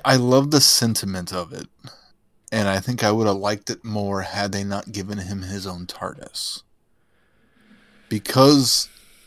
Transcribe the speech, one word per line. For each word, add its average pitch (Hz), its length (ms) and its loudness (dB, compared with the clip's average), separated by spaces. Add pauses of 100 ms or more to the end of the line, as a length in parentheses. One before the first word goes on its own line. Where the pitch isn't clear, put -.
I 131 100 4
love 131 380 4
the 143 80 6
sentiment 98 720 0
of 87 200 -6
it. - 140 -14 (840)
And 107 160 2
I 95 100 2
think 123 240 -4
I 107 80 4
would 110 160 2
have 98 120 2
liked 101 320 -4
it - 140 -10
more 101 380 -4
had 101 300 -4
they 101 100 -4
not 101 300 -8
given 101 260 -8
him 98 240 -8
his 95 240 -8
own 90 200 -10
tardis. - 760 -10 (1500)
Because 135 800 4 (380)